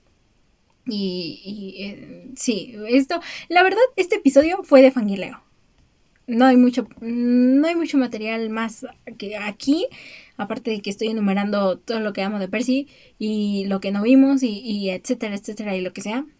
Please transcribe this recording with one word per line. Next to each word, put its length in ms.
Y, 580
y, 400
eh, 500
sí, 420
esto, 320
la 120
verdad, 200
este 200
episodio 460
fue 180
de 100
fangirleo. 520
No 200
hay 100
mucho, 320
no 680
hay 60
mucho 240
material 500
más 380
que 180
aquí, 500
aparte 320
de 100
que 80
estoy 200
enumerando 680
todo 220
lo 140
que 80
amo 160
de 100
Percy 400
y 480
lo 140
que 120
no 100
vimos 400
y, 180
y 280
etcétera, 460
etcétera, 420
y 60
lo 100
que 80
sea. 240